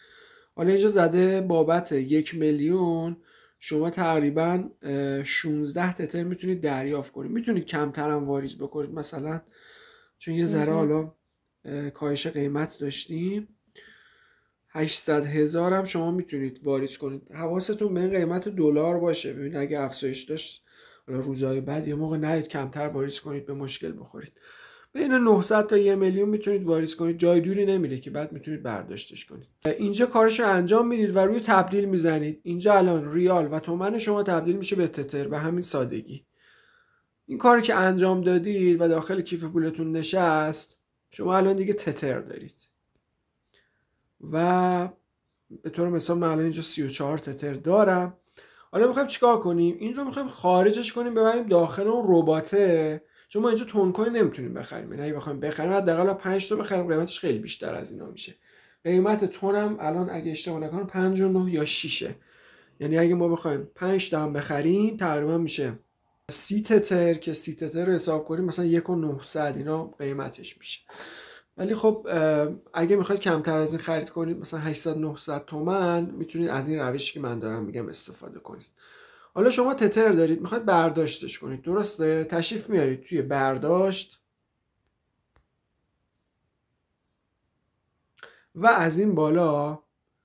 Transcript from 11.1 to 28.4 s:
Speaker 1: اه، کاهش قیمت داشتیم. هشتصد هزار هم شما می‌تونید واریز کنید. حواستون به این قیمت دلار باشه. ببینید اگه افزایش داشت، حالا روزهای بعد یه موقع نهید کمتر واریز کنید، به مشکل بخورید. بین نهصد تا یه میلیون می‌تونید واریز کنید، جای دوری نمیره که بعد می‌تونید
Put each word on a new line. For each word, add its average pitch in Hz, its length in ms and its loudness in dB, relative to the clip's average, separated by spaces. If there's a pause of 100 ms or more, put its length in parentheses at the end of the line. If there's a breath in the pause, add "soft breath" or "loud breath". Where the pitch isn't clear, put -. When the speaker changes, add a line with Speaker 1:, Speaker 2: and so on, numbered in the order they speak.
Speaker 1:
اه، 143 260 -8
کاهش 143 360 -4
قیمت 147 540 -4
داشتیم. 170 680 -6 (1200 soft breath)
هشتصد 156 560 0
هزار 156 460 0
هم 190 120 0
شما 170 260 -2
می‌تونید 143 540 -6
واریز 135 340 -2
کنید. 135 240 -10 (100)
حواستون 185 640 -2
به 175 60 0
این 185 100 0
قیمت 180 380 0
دلار 165 500 2
باشه. 165 340 -2
ببینید 143 240 -8
اگه 143 240 -4
افزایش 131 420 -6
داشت، - 420 -12 (420 soft breath)
حالا 131 140 -6
روزهای 135 400 -2
بعد 151 280 -6
یه 147 60 -4
موقع 156 220 -4
نهید 156 320 -2
کمتر 143 400 -6
واریز 139 320 -4
کنید، 143 260 -10
به 139 80 -8
مشکل 139 460 -8
بخورید. - 320 -18 (600 loud breath)
بین 277 200 -2
نهصد 214 540 4
تا 214 120 4
یه 202 160 4
میلیون 196 340 2
می‌تونید 202 360 0
واریز 160 300 0
کنید، 170 240 -2
جای 170 220 6
دوری 196 260 0
نمیره 170 320 0
که 135 120 -14
بعد 151 220 -8
می‌تونید 151 300 -10